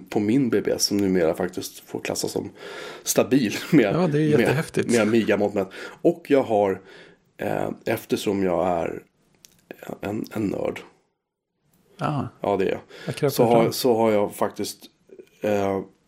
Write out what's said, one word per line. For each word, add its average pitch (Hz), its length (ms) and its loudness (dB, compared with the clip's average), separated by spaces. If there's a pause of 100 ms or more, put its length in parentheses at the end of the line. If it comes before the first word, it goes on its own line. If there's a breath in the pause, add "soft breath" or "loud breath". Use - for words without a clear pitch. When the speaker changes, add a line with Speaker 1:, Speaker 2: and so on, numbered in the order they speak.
Speaker 1:
på 117 100 0
min 113 300 2
B 104 120 2
B - 100 0
S, - 120 -2
som 101 140 0
numera 92 360 2
faktiskt - 460 -6
får - 200 -10
klassas - 320 -4
som 98 180 -6 (540 loud breath)
stabil 113 500 2 (100)
<laughs> - 80 -8
med, 113 240 6
Speaker 2:
Ja, 180 120 2
det 143 140 0
är 156 100 2
Speaker 1:
med, 147 80 4
Speaker 2:
jättehäftigt. - 520 0
Speaker 1:
med 117 100 4
Amiga-mått 104 520 2
mätt. 98 140 0 (340 loud breath)
Och 170 260 0
jag 135 160 6
har, 101 380 2 (560 loud breath)
eh, - 320 -2 (160)
eftersom 110 580 -2
jag 87 240 2
är 82 360 -2 (960)
en, 104 300 -6
en 110 160 -6
nörd. - 320 -4 (1200)
Speaker 2:
Ja. 147 300 -4 (140)
Speaker 1:
Ja, 101 160 0
det 95 80 0
är - 60 0
jag. - 80 -4 (260 loud breath)
Speaker 2:
Jag - 100 -6
kröp 139 180 -2
Speaker 1:
Så 123 140 4
Speaker 2:
fram. 117 80 4 (100)
Speaker 1:
har, - 60 0
så 123 260 2
har 113 140 4
jag 104 240 0
faktiskt, - 420 -6 (640)
eh, 101 400 0 (260)